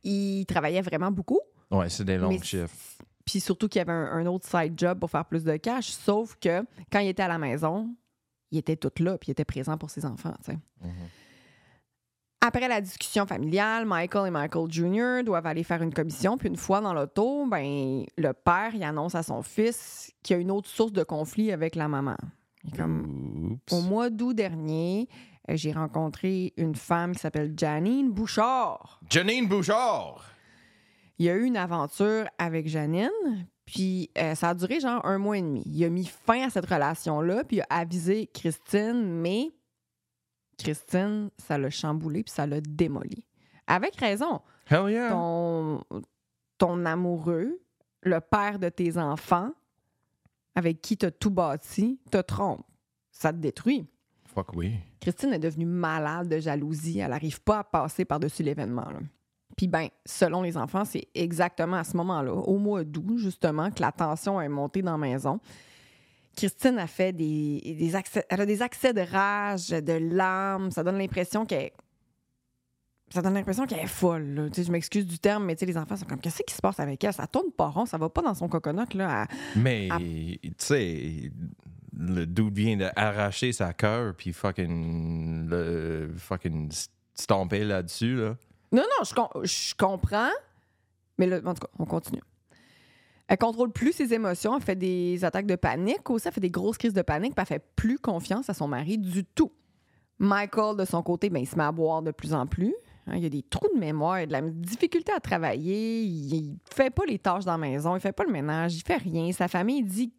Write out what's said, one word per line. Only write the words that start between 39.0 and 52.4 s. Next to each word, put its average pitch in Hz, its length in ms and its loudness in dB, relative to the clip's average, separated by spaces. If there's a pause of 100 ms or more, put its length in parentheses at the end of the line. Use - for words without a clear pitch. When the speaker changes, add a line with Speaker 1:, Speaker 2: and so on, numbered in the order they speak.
Speaker 1:
mais 214 300 0 (1040)
Christine, 202 800 -2
ça - 200 -4
l'a 139 120 0
chamboulé 156 540 -2
puis - 80 -12
ça 151 140 -2
l'a 147 160 -2
démoli. 151 640 -2 (420)
Avec 214 280 2
raison. 226 460 0 (280)
Speaker 2:
Hell 185 220 6
yeah. 233 180 0
Speaker 1:
Ton, 170 720 0 (760)
ton 175 280 2
amoureux, 175 760 0 (420)
le 175 200 2
père 202 380 0
de 180 100 0
tes 170 280 -2
enfants, 175 540 0 (1040)
avec 165 260 2
qui - 140 0
t'as 190 140 2
tout 202 220 0
bâti, 185 680 0 (120)
te 202 100 4
trompe. 180 400 -2 (500)